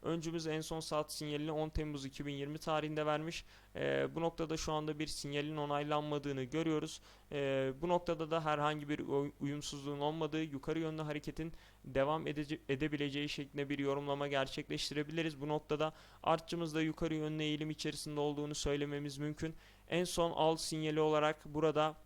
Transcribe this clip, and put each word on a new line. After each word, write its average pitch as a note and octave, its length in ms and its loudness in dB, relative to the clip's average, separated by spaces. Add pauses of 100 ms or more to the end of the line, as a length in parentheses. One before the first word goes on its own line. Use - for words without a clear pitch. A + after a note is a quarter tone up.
Öncümüz E3 440 -2
en D#3 140 0
son D#3+ 200 -4
saat D3+ 320 -2
sinyalini D3+ 400 -2
on D#3 160 0
Temmuz D3+ 360 -2
iki C3+ 220 -6
bin C#3+ 60 -4
yirmi C#3+ 260 -4
tarihinde D3+ 480 0
vermiş. D#3 380 0 (320)
Ee, C#3 380 2
bu D#3 60 -2
noktada E3 360 0
şu D#3+ 160 -2
anda D3+ 260 0
bir D3+ 80 -2
sinyalin D3 500 -2
onaylanmadığını D3 880 0
görüyoruz. D#3 560 0 (320)
Ee, C3+ 480 2
bu E3+ 80 0
noktada E3+ 420 2
da E3 140 2
herhangi D3+ 440 2
bir D3 100 0
uy-, C#3+ 420 0
uyumsuzluğun C#3+ 600 -4
olmadığı, D#3 420 0
yukarı D3+ 360 -4
yönlü D#3 240 -2
hareketin D3+ 500 -4 (320)
devam C#3 420 2
edece-, D3 420 -2
edebileceği C#3+ 600 0
şeklinde C#3+ 400 -4
bir C#3+ 100 0
yorumlama C#3+ 500 2
gerçekleştirebiliriz. D3 1120 -2
Bu C#3+ 80 -4
noktada D3+ 440 0 (300)
artçımız E3 520 2
da D#3+ 80 4
yukarı D#3+ 320 0
yönlü D#3 280 -2
eğilim D3+ 280 0
içerisinde D3+ 500 -4
olduğunu D3 340 0
söylememiz C#3+ 640 0
mümkün. D3+ 360 -2 (340)
En F3 160 2
son E3+ 260 2
al D#3+ 260 4
sinyali D#3 440 0
olarak D#3 440 4
burada D3+ 600 4